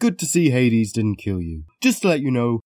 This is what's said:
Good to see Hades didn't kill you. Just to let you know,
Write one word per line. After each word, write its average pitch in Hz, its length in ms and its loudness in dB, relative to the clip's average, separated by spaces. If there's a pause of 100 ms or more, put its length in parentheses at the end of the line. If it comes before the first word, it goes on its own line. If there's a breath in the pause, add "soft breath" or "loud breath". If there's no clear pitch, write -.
Good 233 180 0
to 165 80 -8
see 170 240 2
Hades 117 420 2
didn't 107 280 -2
kill 95 200 -4
you. 82 220 -8 (180)
Just 254 220 0
to 196 60 0
let 151 140 0
you 135 100 -2
know, 120 340 0